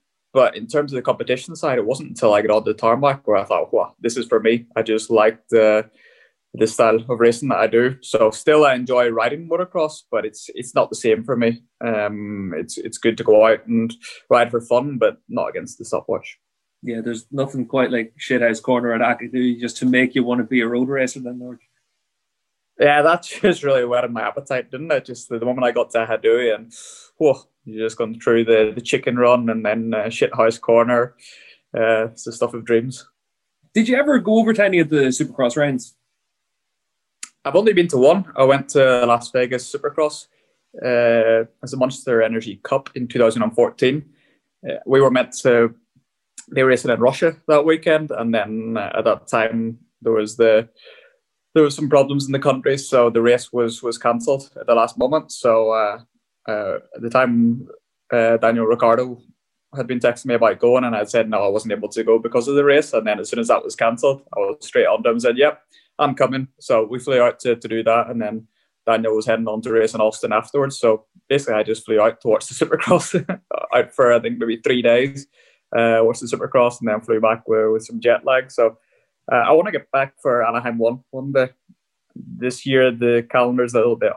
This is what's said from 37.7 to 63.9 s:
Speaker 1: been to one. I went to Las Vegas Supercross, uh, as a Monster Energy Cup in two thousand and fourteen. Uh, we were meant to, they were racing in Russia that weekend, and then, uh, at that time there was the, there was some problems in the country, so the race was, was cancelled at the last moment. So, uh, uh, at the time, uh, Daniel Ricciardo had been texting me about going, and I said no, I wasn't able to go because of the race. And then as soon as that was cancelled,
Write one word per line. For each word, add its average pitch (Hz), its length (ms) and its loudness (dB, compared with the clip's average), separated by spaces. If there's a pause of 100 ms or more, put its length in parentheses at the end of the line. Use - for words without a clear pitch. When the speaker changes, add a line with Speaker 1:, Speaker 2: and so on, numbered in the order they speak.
Speaker 1:
been 175 140 2
to 139 100 -2
one. 165 280 4 (100)
I 135 80 4
went 139 260 2
to 127 360 4
Las 117 260 0
Vegas 123 420 -4
Supercross, 151 540 -4 (560)
uh, 117 600 2 (180)
as 123 100 -12
a - 40 -8
Monster 131 440 0
Energy 113 420 -4
Cup 135 320 -4
in 123 120 -8
two 127 100 -8
thousand 113 240 2
and 110 140 -2
fourteen. 131 560 0 (560)
Uh, - 80 -6 (100)
we 135 160 4
were 135 80 6
meant 127 300 0
to, 117 340 2 (800)
they 135 120 0
were 131 60 4
racing 127 220 2
in 113 80 0
Russia 139 360 0 (120)
that 147 180 4
weekend, 160 460 0
and 113 240 -4
then, 110 420 -4
uh, 101 160 -6
at 113 120 -2
that 104 220 0
time 113 520 -2 (240)
there 113 100 0
was 107 240 -2
the, 113 320 4 (840)
there 156 80 6
was 139 120 0
some 151 140 -4
problems 139 360 2
in 135 60 -8
the 135 80 -2
country, 135 380 0
so 123 320 2
the 117 120 2
race 120 300 2
was, 117 300 -2
was 117 160 -6
cancelled 123 600 -2
at - 80 -8
the 120 80 4
last 113 220 0
moment. 147 340 -2
So, 113 400 2
uh, 110 300 -2 (460)
uh, 107 300 -4 (180)
at 117 60 -14
the 117 80 -8
time, 120 580 2 (460)
uh, 117 240 2
Daniel 113 280 2
Ricciardo 120 560 0 (540)
had 131 120 -8
been 123 120 -4
texting 120 280 0
me 120 80 0
about 110 240 2
going, 123 240 4
and 117 120 -2
I 107 100 -2
said 113 240 -2
no, 104 140 -2
I 101 40 0
wasn't 107 240 -2
able 107 180 -6
to 113 140 -6
go 113 160 4
because 117 280 -2
of 143 80 -2
the 143 80 4
race. 143 300 2
And 110 140 0
then 104 120 -2
as - 100 -10
soon 120 100 -4
as 117 80 -4
that 117 160 2
was - 120 -10
cancelled, 127 460 -2 (140)